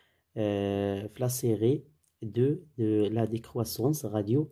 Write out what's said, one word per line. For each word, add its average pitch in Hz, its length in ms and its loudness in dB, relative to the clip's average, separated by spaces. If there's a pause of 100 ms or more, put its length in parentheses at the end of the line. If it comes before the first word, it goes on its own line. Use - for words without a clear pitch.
(360)
آه، 101 680 0
في - 140 -12
لا 127 80 0
سيري 123 560 0 (380)
دو 120 340 0 (220)
دو 107 280 2
لا 110 180 0
ديكرواسونس 113 840 -2
راديو 110 460 0